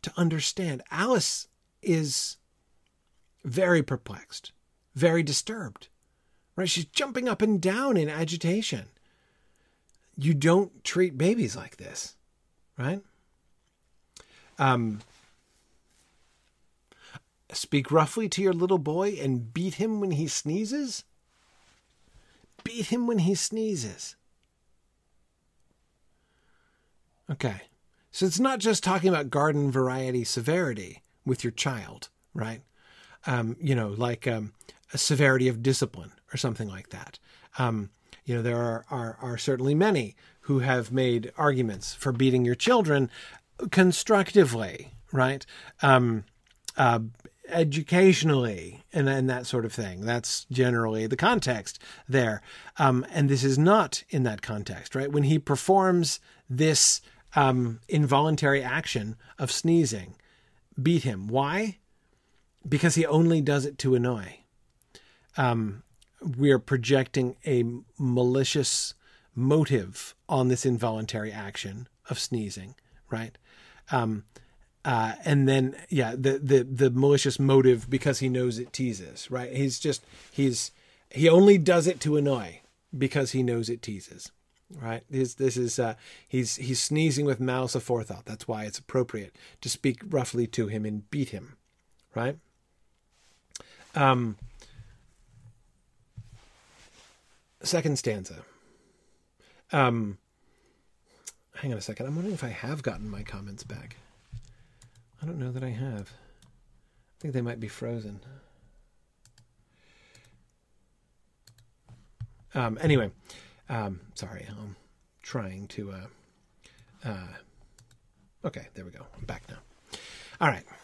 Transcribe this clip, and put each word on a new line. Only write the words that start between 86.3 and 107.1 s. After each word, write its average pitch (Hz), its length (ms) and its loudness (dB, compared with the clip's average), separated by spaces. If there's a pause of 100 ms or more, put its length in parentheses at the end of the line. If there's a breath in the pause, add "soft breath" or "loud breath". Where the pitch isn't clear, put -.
he's 127 260 -4
sneezing 151 440 0
with 131 140 0
malice 127 360 -2
aforethought. 113 500 -4
That's 110 220 -12
why 107 180 -6
it's 104 140 -12
appropriate 113 560 -4 (260 loud breath)
to - 80 -10
speak - 400 -4
roughly 120 380 -2
to 113 200 -4
him 107 180 -6
and 107 260 -8
beat 143 180 -4
him, - 280 -14 (580)
right? 131 220 -4 (1600 loud breath)
Um, 127 420 2 (3250 soft breath)
second 151 380 -2
stanza. 95 380 -6 (1300 soft breath)
Um, 117 460 0 (1400 loud breath)
hang 135 180 -8
on 113 60 -6
a 98 40 -10
second. 110 260 -8
I'm 147 80 -6
wondering 185 180 -6
if 156 100 -8
I 123 60 -6
have 135 320 -10
gotten 107 260 -8
my 104 140 -10
comments 101 420 -14
back. - 340 -16 (1300 soft breath)
I 151 40 -8
don't 170 100 -10
know 127 140 -6
that 131 120 -8
I 127 60 -6
have. 113 400 -8
I - 1120 -20